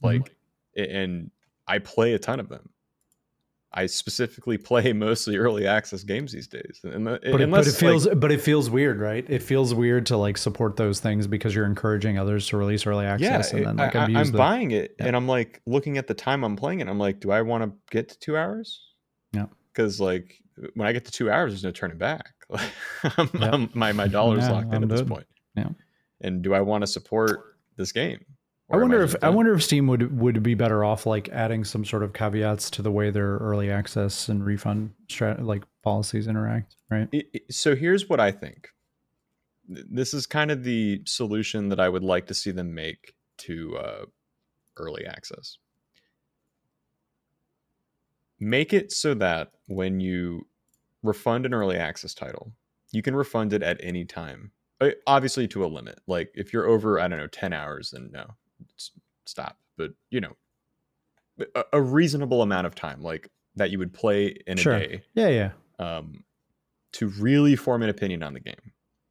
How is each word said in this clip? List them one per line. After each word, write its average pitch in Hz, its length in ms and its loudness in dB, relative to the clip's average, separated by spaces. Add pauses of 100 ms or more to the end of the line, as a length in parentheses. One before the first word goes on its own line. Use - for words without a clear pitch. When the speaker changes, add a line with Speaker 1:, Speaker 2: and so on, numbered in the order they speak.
Speaker 1:
Mm-hmm. 123 200 4
Speaker 2:
Like, - 120 -18 (420)
a-, 98 180 -4
and 90 360 -4 (360)
I 101 120 0
play 113 340 2
a 101 60 2
ton 127 220 -4
of - 80 -12
them. - 200 -16 (1040)
I 95 140 -2
specifically - 720 -4
<laughs> - 0 -
play 123 340 2
mostly 107 460 0
early 107 280 2
access 98 380 0
games 113 300 -6
these - 160 -14
days, - 340 -16
and 104 240 -6
the, 120 160 -4
Speaker 1:
But 131 160 4
it, 135 40 6
Speaker 2:
unless, 160 240 6
Speaker 1:
but 143 60 4
it - 60 -4
feels, 170 280 6
Speaker 2:
like 175 120 4
Speaker 1:
but 147 140 6
it 143 80 2
feels 151 280 4
weird, 123 300 2
right? 107 300 -2
It 131 140 0
feels 131 300 2
weird 120 340 2
to, 120 100 2
like, 101 200 2
support 110 380 -2
those 104 240 0
things 104 260 0
because 101 300 -2
you're 107 100 2
encouraging 104 520 0
others 101 300 0
to 107 100 -2
release 101 280 0
early 104 200 0
Speaker 2:
Yeah, 101 80 0
Speaker 1:
access 156 400 0
and 104 80 0
Speaker 2:
it, 104 40 0
Speaker 1:
then, 107 120 -2
like, 131 180 0
Speaker 2:
I, 117 60 2
I, - 40 4
Speaker 1:
abuse 110 120 2
Speaker 2:
I'm 147 160 4
Speaker 1:
the 107 40 2
Speaker 2:
buying 180 340 4
it, - 280 -2
Speaker 1:
Yeah. - 80 -2
Speaker 2:
and 120 80 2
I'm, 123 140 0
like, 123 360 -2
looking 139 320 0
at 135 100 -4
the 107 80 -2
time 135 280 -2
I'm 104 140 -2
playing 160 240 -4
it, 95 80 -6
I'm 101 100 -2
like, 101 220 0
"Do 98 100 -2
I 110 120 4
wanna 113 280 -2 (200)
get 113 180 -2
to - 100 -20
two 151 160 -4
hours?" 202 460 -6 (520)
Speaker 1:
Yeah. 101 140 -2 (260)
Speaker 2:
'Cause, 101 260 0
like, 92 420 -2 (320)
when 107 140 -2
I 120 60 2
get 120 120 -6
to - 60 -20
two 110 180 -2
hours, 135 220 2
there's 95 140 -8
no 90 60 -4
turning 85 280 -8
back. 147 340 -6 (100)
<laughs> - 100 -14 (500)
I'm, 151 300 2
Speaker 1:
Yeah. 110 180 2
Speaker 2:
I'm, 127 220 2
my, 110 180 2
my 104 160 0
dollar's 107 380 4
Speaker 1:
Yeah, 123 80 2
Speaker 2:
locked 110 160 -2
in 110 60 0
Speaker 1:
I'm 110 80 2
Speaker 2:
at 110 60 0
this 117 120 2
Speaker 1:
good. 131 80 -2
Speaker 2:
point. - 180 -8 (280)
Speaker 1:
Yeah. 104 140 -4 (520)
Speaker 2:
And 92 200 -2
do 95 140 2
I 98 60 4
wanna 104 260 0
support - 720 -2 (180)
this 92 160 -6
game? 127 320 -4 (480)
Speaker 1:
I 151 40 4
Speaker 2:
Or - 20 4
am - 20 6
I - 20 6
Speaker 1:
wonder 247 220 6
if, 135 80 2
Speaker 2:
just - 120 -2
Speaker 1:
I 156 40 4
Speaker 2:
done? 175 80 6
Speaker 1:
wonder 226 180 6
if 156 100 4
Steam 143 240 4
would, 127 320 2
would 117 220 4
be 117 140 2
better 107 280 4
off, 107 220 0
like, 107 240 0
adding 113 360 -2
some 107 200 -4
sort 107 180 -2
of 98 100 -4
caveats 107 580 -2
to - 100 -6
the 104 100 0
way 104 200 2
their 101 260 4
early 104 320 0
access 101 600 -2
and 101 160 0
refund 104 480 -2 (140)
strat-, 110 380 -2
like, 101 180 -2 (200)
policies 107 440 0
interact, 110 480 -2 (140)
right? 107 220 0
Speaker 2:
It, 151 220 -4
it, - 200 -12
so - 220 2
here's 185 340 2
what 147 120 2
I 101 100 4
think. - 380 -14 (1040)
Th-, 69 160 -16
this 127 240 -4
is 135 120 -6
kind 151 240 0
of 135 140 -4
the 110 420 0
solution 107 640 -4
that 95 100 0
I 92 100 4
would 90 140 -2
like 92 240 0
to 95 60 -8
see - 180 -4
them 87 220 -8
make 80 400 -12 (260)
to, 82 380 -10
uh, 50 280 -10 (720)
early - 280 -10
access. - 520 -18 (2750)
Make 127 340 0
it 196 180 2
so 147 240 0
that 85 380 0 (120)
when 95 340 -2
you 87 480 -4 (540)
refund 117 440 0
an 123 80 -4
early 98 240 0
access 82 360 -6
title, - 400 -14 (380)
you 110 100 -2
can 135 140 -2
refund 113 380 -2
it 101 100 0
at 85 180 -2
any 87 240 -8
time. 82 460 -14 (280)
Uh, 143 120 2 (160)
obviously 135 400 2
to 98 180 -4
a - 20 0
limit. 64 380 -12
Like, 87 300 -2
if - 180 -8
you're 107 140 0
over, 107 320 4
I 90 80 0
don't 87 100 -6
know, 76 100 -8
ten 92 240 -8
hours, 73 400 -10
then 62 220 -16
no, - 220 -16 (420)
s-, - 140 -16 (340)
stop. - 320 -12 (180)
But, 82 160 -8 (200)
you 123 100 -2
know, 82 120 -10 (1200)
a, 117 80 -2 (100)
a 143 80 6
reasonable 135 640 2
amount 92 240 0
of - 80 -12
time, 71 260 -12
like, 80 280 -10 (260)
that 98 160 0
you 98 80 -4
would 90 140 -6
play 101 520 0
in 92 140 -4
a - 20 0
Speaker 1:
Sure. 123 180 4
Speaker 2:
day, 90 220 -6 (140)
Speaker 1:
Yeah, 220 140 4
yeah. 107 220 2 (280)
Speaker 2:
um, 80 440 -10 (720)
to 110 140 -4
really 135 480 4
form 120 260 0
an 110 80 2
opinion 95 320 -4
on 73 120 -8
the 64 60 -16
game - 320 -18 (400)